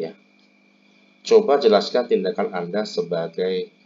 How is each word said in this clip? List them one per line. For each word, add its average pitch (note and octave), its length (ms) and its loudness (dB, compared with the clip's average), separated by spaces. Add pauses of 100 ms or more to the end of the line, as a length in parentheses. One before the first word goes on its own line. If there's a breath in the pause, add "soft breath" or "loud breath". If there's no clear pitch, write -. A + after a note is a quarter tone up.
ya. E2 160 -10 (1080)
Coba A2+ 360 4
jelaskan A#2+ 480 2
tindakan G2 440 -2
Anda F#2 320 -4
sebagai F2 840 -4 (160)